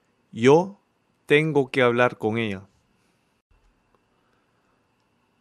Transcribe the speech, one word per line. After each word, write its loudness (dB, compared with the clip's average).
Yo 2
tengo 0
que -2
hablar 0
con -4
ella. -8